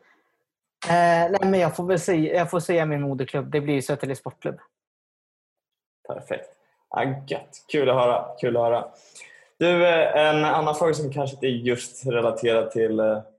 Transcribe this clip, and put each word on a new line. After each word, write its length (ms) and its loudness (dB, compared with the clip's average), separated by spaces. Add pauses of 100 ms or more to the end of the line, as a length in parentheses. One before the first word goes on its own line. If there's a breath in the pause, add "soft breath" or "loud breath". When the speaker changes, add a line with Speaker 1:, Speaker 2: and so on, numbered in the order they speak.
(880 soft breath)
Speaker 1:
Eh, 440 4
nej, 100 2
men 180 2
jag 160 2
får 80 -4
väl 160 2
säga, 360 0
jag 140 0
får 100 -2
säga 260 0
min 160 -2
moderklubb. 500 -4
Det 100 0
blir 120 -2
ju 80 0
Södertälje 340 -4
Sportklubb. 440 -10 (1500)
Speaker 2:
Perfekt. 420 -10 (400)
Ja, 380 -4
gött. 440 -12
Kul 180 2
att 60 4
höra. 440 0
Kul 180 -2
att 60 2
höra. 280 0 (640 loud breath)
Du, 300 4
eh, 400 4
en 180 2
annan 300 0
fråga 180 2
som 180 -4
kanske 240 -6
inte 120 -4
är 20 0
just 560 -4
relaterad 640 0
till, 280 0
eh, 220 0 (180)